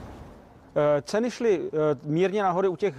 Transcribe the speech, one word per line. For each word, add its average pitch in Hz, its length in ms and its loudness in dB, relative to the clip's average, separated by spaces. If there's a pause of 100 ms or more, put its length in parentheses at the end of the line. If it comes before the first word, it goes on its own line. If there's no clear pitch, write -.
(760)
Eh, 147 260 4
ceny 226 280 -2
šly, 208 360 0
eh, 151 120 -4 (240)
mírně 180 400 0
nahoru 190 280 2
u 170 60 -4
těch, 190 220 -2